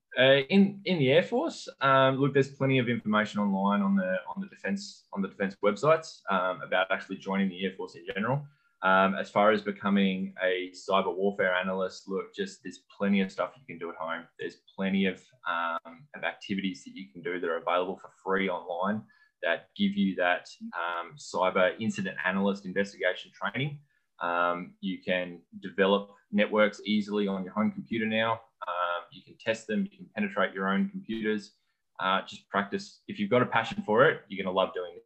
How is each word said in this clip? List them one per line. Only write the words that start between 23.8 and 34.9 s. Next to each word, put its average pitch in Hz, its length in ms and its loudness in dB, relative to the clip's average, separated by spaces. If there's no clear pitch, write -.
Um, 87 600 0
you 95 260 -4
can 90 320 -2
develop 98 480 2
networks 104 520 2
easily 104 440 0
on 95 160 -4
your 90 80 -12
home 107 180 2
computer 110 360 -4
now. 110 340 0
Um, 87 420 -2
you - 140 -20
can - 140 -20
test 110 280 -4
them, 101 240 -2
you - 60 -20
can 92 180 -20
penetrate 101 400 -2
your 95 140 -2
own 98 220 2
computers. 107 600 -4
Uh, 95 280 2
just - 220 -18
practice. 98 600 -2
If 104 100 -12
you've 104 120 -2
got 123 120 6
a 110 40 0
passion 107 380 -2
for 113 220 6
it, - 220 2
you're 95 140 -8
gonna 92 120 -4
love 92 200 2
doing 90 320 -8